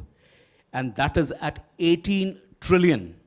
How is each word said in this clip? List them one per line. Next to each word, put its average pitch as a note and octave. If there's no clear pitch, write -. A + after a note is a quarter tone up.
And B2+
that C#3+
is D#3
at D3+
eighteen F#3
trillion, D#3